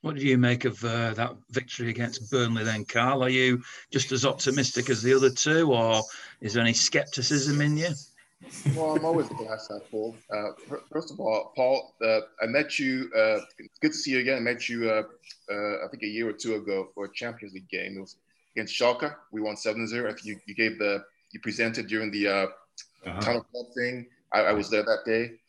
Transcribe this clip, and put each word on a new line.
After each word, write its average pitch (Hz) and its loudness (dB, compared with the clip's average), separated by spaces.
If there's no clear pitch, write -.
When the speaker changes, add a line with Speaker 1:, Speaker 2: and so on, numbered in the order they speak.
Speaker 1:
What 156 -4
do 139 0
you 131 8
make 123 4
of, 120 -2
uh, 117 0
that 117 -2
victory 123 -4
against 117 -4
Burnley 117 2
then, 110 -2
Carl? 127 2
Are 127 2
you 127 4
just 131 0
as 131 2
optimistic 131 0
as 110 0
the 127 6
other 131 8
two, 156 4
or 113 4
is 104 -4
there 120 4
any 117 4
skepticism 147 2
in 151 2
you? 165 -2
Speaker 2:
Well, 156 0
I'm 156 0
always 165 0
a - -10
glass 110 -10
half 101 -12
full. 113 -6
Uh, 104 -4
fir-, 143 -10
first 156 -6
of - -16
all, 107 -2
Paul, 127 2
uh, 110 4
I 113 0
met 147 0
you, 131 -2
uh, 110 4
it's - -20
good 156 2
to 151 -6
see - -4
you 131 2
again. 131 0
I 120 -2
met 120 -2
you, 117 0
uh, 107 2
uh, 104 -4
I 95 -10
think - -12
a 107 -6
year 110 -4
or 104 -4
two 113 -4
ago 101 -4
for 101 -8
a 95 -14
Champions 110 -10
League 95 -16
game. 95 -8
It 95 -10
was - -18
against - -6
Schalke. 123 0
We 107 -6
won 107 -4
seven 110 -4
zero. 117 -4
I - -8
think - -14
you, 104 -10
you 101 -16
gave 110 0
the, 101 -2
you 104 -16
presented 113 -4
during 110 -2
the, 101 0
uh, 98 2
Speaker 3:
Uh-huh. 92 -6
Speaker 2:
Tunnel 113 0
Club 120 -12
thing. 123 -4
I, 107 4
I 98 4
was 104 0
there 107 2
that 110 0
day. 117 0